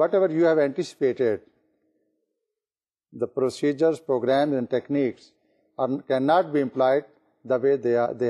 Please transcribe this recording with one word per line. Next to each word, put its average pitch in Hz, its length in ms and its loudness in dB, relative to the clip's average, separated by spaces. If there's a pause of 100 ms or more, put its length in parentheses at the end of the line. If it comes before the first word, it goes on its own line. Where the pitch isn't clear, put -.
whatever 185 320 2
you 165 120 2
have 160 180 4
anticipated، 131 760 -2 (1800)
the 120 160 -4
procedures, 143 640 0 (100)
programs 135 500 0
and 120 100 -6
techniques 135 640 -4 (480)
are, 131 100 -2 (220)
cannot 151 420 2
be 147 140 2
employed 131 420 0 (440)
the 127 100 0
way 139 120 4
they 120 200 0
are, 120 180 0
they 120 160 -2